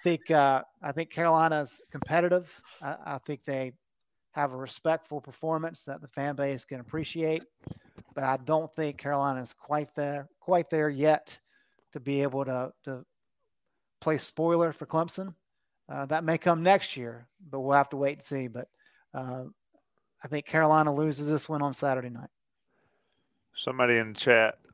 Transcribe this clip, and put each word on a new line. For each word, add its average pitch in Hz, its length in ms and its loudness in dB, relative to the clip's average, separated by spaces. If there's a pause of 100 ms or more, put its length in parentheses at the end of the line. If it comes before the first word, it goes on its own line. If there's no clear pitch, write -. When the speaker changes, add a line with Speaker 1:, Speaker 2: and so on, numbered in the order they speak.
Speaker 1:
think, 170 260 0
uh, 139 320 4 (180)
I 147 120 -8
think 156 180 -6
Carolina's 160 800 2
competitive. 170 720 0 (180)
I, 147 160 -8 (100)
I 139 120 -6
think 147 260 -10
they 131 280 -6 (600)
have 143 200 -2
a 127 40 -12
respectful 151 640 -4
performance 160 640 -6
that 143 160 -10
the 143 80 -18
fan 143 280 -4
base 139 280 -4
can 131 160 -12
appreciate, 160 640 -4 (720)
but 139 100 -4
I 131 200 0
don't 156 300 0
think 147 240 -4
Carolina 139 440 -2
is 120 100 -12
quite 147 420 -6
there, 143 340 -6 (120)
quite 175 300 2
there 156 180 2
yet 147 500 2 (540)
to 143 80 -10
be 139 220 -2
able 135 220 -2
to, 127 280 -4 (120)
to 131 200 -12 (960)
play 156 160 0
spoiler 170 560 0
for 147 140 -12
Clemson. 170 480 -4 (540)
Uh, 139 180 -8
that 156 180 -2
may 165 140 2
come 170 240 2
next 190 340 4
year, 117 300 -12 (240)
but 135 100 -6
we'll 139 160 4
have 139 140 6
to 147 60 -6
wait 139 180 0
and - 80 -16
see. 135 240 -6
But, 120 220 -12 (440)
uh, 131 320 -8 (800)
I 139 60 -14
think 147 180 -4
Carolina 156 480 6
loses 147 340 0
this 151 200 0
one 156 140 -4
on 143 120 -2
Saturday 131 360 -2
night. 120 200 -14 (1200)
Speaker 2:
Somebody 123 440 2
in 110 160 -2
the - 40 -10
chat, 113 360 6 (200)